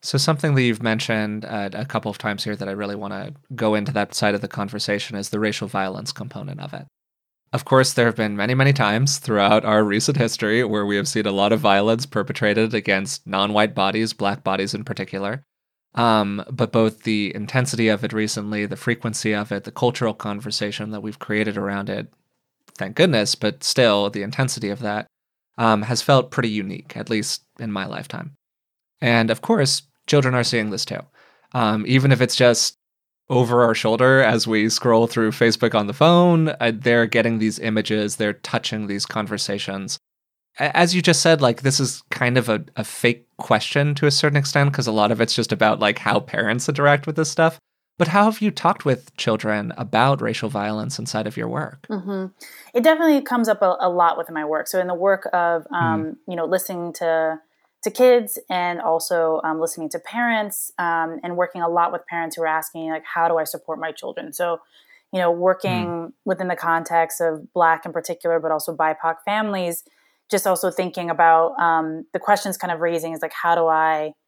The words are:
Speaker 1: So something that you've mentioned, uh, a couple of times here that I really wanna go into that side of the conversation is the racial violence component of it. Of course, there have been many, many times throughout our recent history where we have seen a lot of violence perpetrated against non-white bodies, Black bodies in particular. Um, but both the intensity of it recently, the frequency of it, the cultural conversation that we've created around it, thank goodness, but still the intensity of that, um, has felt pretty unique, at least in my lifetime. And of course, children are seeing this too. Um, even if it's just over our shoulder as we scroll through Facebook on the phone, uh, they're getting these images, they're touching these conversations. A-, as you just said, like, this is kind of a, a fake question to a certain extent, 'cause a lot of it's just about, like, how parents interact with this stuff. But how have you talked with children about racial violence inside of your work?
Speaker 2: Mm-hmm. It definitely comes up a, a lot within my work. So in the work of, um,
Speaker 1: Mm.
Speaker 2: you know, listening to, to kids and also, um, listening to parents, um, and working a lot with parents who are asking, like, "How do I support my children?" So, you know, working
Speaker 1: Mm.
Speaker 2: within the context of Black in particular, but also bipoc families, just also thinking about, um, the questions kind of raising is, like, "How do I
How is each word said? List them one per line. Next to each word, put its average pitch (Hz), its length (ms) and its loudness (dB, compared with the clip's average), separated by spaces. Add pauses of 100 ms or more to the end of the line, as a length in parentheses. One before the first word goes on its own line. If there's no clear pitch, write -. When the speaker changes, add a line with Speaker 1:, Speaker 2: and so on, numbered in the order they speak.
Speaker 1:
So - 160 -4
something 147 380 0
that 135 60 4
you've 117 220 0
mentioned, 110 600 -2
uh, 101 300 -8
a 107 120 -8
couple 110 260 -6
of 98 60 -10
times 104 280 -6
here 104 100 -6
that 98 140 -8
I 98 40 -6
really 101 220 -6
wanna 98 380 -10 (220)
go 110 200 0
into 104 180 -2
that 104 200 -4
side 104 220 0
of 101 40 -2
the 101 80 -8
conversation 101 680 -6
is 101 120 -8
the 107 120 -4
racial 104 260 -4
violence 95 460 -6
component 101 480 -12
of 143 120 -14
it. - 120 -14 (640)
Of - 140 -4
course, 131 280 4
there 120 120 4
have 110 100 0
been 107 220 -2
many, 104 160 0
many 135 200 4
times 127 440 2
throughout 107 480 4
our 107 180 4
recent 107 340 0
history 113 460 0
where 107 220 -2
we 101 120 0
have 98 100 -2
seen 110 180 -2
a 101 60 -2
lot 98 200 2
of 110 80 2
violence 107 460 2
perpetrated 110 680 0
against 98 500 -2
non-white 104 480 0
bodies, 107 400 0
Black 98 300 -4
bodies 98 320 -2
in 104 80 -8
particular. 101 580 -8 (540)
Um, 107 560 2
but 120 200 -2
both 110 320 0
the 104 300 -2
intensity 117 540 -2
of 104 160 0
it 110 100 -6
recently, 107 540 -4
the 95 80 -8
frequency 110 580 -4
of 104 180 -4
it, 101 120 -6
the 107 80 -14
cultural 120 420 -2
conversation 107 800 -8
that 104 100 -10
we've 107 160 -10
created 107 400 -4
around 101 320 -6
it, 101 240 -8 (640)
thank 101 200 -8
goodness, 135 380 2
but - 300 -4
still 101 480 2
the 104 100 -6
intensity 113 480 -4
of 101 120 -6
that, 104 260 -6 (500)
um, 113 240 4
has 117 220 -2
felt 131 260 4
pretty 120 200 -2
unique, 101 460 -6
at - 140 -10
least - 340 -2 (160)
in 113 120 -8
my 98 160 -6
lifetime. - 460 -12 (680)
And 117 300 2
of 110 100 -2
course, 175 400 2 (240)
children 131 300 2
are 123 80 2
seeing 113 260 -2
this - 160 -6
too. - 160 -8 (520)
Um, 107 340 0
even 131 240 4
if 123 100 4
it's 123 140 0
just 120 400 4 (560)
over 120 320 4
our 113 120 4
shoulder 127 480 4
as 110 240 2
we 110 220 2
scroll 117 360 4
through 113 240 0
Facebook 113 460 2
on 104 100 2
the 101 80 -6
phone, 170 560 6
uh, 120 240 0
they're 117 320 2
getting 113 320 2
these 110 220 0
images, 107 560 -2
they're 104 180 -2
touching 110 540 -6
these 101 180 -4
conversations. 101 920 -6 (600)
A-, 139 160 -2
as 175 200 4
you 180 80 2
just 170 180 4
said, 165 180 6
like, 120 220 2
this 131 180 2
is 131 300 -2
kind 123 300 2
of 120 100 -2
a, 107 160 0 (100)
a 110 80 -6
fake - 440 -2 (100)
question 143 580 2
to 147 120 2
a 143 40 4
certain 147 240 2
extent, 143 380 2
'cause 135 140 -2
a 113 40 -2
lot 107 200 4
of 113 100 2
it's 113 140 0
just 113 160 0
about, 110 280 4
like, 104 200 2
how 104 200 2
parents 113 480 -2
interact 143 380 2
with 156 120 -4
this 160 120 0
stuff. 165 300 0 (400)
But 170 80 4
how 202 160 4
have 214 180 2
you 214 80 2
talked - 340 -2
with 131 320 -2
children 107 640 -2
about 127 440 2
racial 113 280 -4
violence 107 480 -4
inside 110 300 -4
of 107 100 -8
your 113 120 -4
work? 139 380 -8
Speaker 2:
Mm-hmm. 190 400 -6 (460)
It 240 100 2
definitely 311 380 4
comes 247 260 0
up 208 140 2
a, 185 180 2
a 180 100 2
lot 175 280 4
within 170 160 -8
my 156 120 -4
work. 151 220 -2
So 185 120 -2
in 180 80 -2
the 180 80 -2
work 190 380 0
of, 170 380 0
um, 165 320 -2
Speaker 1:
Mm. 156 140 -8 (100)
Speaker 2:
you 180 80 -6
know, 165 100 -4
listening 175 480 -4
to, 160 460 -2 (420)
to 208 100 -4
kids 240 460 4 (120)
and 175 320 -2
also, 165 640 0
um, 160 160 -2
listening 165 280 -6
to 170 100 -8
parents, 220 800 -4
um, 165 460 -2
and 175 140 -6
working 180 240 -2
a 170 80 0
lot 170 240 0
with 170 140 -8
parents 165 280 -6
who 170 80 -6
are 160 40 0
asking, 160 420 -4
like, 160 160 -8
"How 165 240 -2
do 165 80 2
I 160 80 0
support 160 340 -10
my 160 140 -8
children?" 156 400 -12
So, 170 260 -4 (540)
you 185 60 -2
know, 175 120 2
working 180 560 0
Speaker 1:
Mm. 170 260 -8 (120)
Speaker 2:
within 185 240 -4
the 175 80 -2
context 165 640 0
of 160 320 -4
Black 165 320 2
in 170 80 -10
particular, 165 460 -2
but 160 120 -2
also 156 240 -4
bipoc 160 480 -2
families, 202 600 -2 (460)
just 196 160 0
also 185 260 2
thinking 180 380 -4
about, 165 500 4
um, 160 540 0
the 170 60 -2
questions 202 380 0
kind 180 140 -4
of 160 100 -4
raising 165 320 -2
is, 160 80 -8
like, 165 120 -6
"How 170 220 0
do 165 120 2
I 156 460 2 (140)